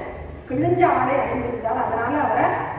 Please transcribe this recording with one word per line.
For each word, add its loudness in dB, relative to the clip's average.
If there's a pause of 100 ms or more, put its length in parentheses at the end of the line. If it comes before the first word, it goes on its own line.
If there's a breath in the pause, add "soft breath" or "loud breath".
(500)
கிழிஞ்ச 2 (160)
ஆடை 2
அணிந்திருந்தார். -2
அதனால -2 (120)
அவரை 2 (320)